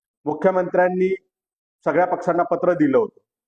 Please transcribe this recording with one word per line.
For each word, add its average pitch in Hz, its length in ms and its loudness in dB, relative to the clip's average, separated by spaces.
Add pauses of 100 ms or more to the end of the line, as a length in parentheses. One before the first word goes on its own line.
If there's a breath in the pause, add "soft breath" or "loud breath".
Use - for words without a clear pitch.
(260)
मुख्यमंत्र्यांनी 185 880 0 (720)
सगळ्या 165 220 2
पक्षांना 175 380 -2
पत्र 175 280 0
दिलं 147 240 2
होतं, 110 220 -2 (280)